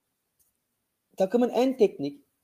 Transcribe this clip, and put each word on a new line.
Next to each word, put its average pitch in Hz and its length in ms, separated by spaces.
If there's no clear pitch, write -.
takımın 233 320
en 254 280
teknik, 143 480